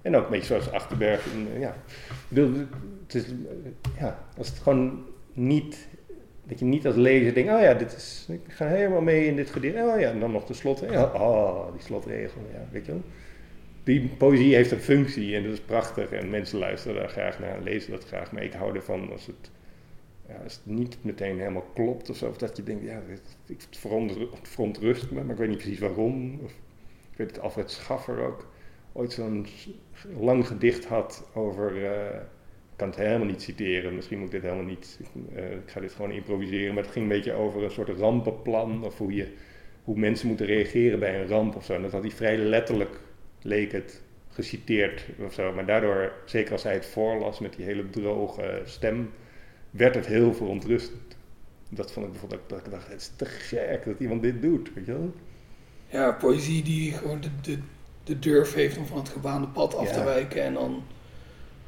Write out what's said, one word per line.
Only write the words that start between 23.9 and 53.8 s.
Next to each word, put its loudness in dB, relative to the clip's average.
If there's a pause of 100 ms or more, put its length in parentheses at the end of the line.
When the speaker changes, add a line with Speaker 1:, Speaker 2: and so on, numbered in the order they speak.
Speaker 1:
het -18
verontrust -2
me, -6
maar -6
ik -6
weet 0
niet 0
precies -8
waarom." -2
Of, -12 (600)
ik -14
weet -6
dat -10
Alfred -6
Schaffer -6
ook -8 (440)
ooit -4
zo'n -4
s-, -18 (520)
lang 6
gedicht 2
had -4
over, -2
eh, -4
ik -10
kan -
het -6
helemaal 2
niet -4
citeren, -2
misschien -6
moet -6
ik -8
dit -4
helemaal -4
niet, -12 (360)
eh, -8
ik -10
ga -10
dit -8
gewoon -6
improviseren, -2
maar 0
het -8
ging -2
een 2
beetje 0
over 0
een -2
soort -4
rampenplan 2
of -6
hoe -2
je, -2 (560)
hoe -2
mensen 2
moeten 0
reageren 4
bij 0
een -2
ramp 4
of -10
zo. -2
En 0
dat -4
had -2
hij -4
vrij 2
letterlijk, 2 (420)
leek 0
het, -8 (280)
geciteerd -2 (200)
of -10
zo. -2
Maar -4
daardoor, 4 (140)
zeker 0
als -2
hij 0
het -2
voorlas -2
met -6
die -8
hele -4
droge -2
stem, -2 (600)
werd 6
het 0
heel 6
verontrustend. -2 (540)
Dat -8
vond -8
ik -10
bijvoorbeeld, -12
dat -8
ik -12
dacht, -12
"Het -14
is -14
te -6
gek -4